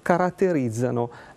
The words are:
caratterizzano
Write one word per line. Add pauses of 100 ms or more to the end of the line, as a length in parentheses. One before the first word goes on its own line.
caratterizzano (260)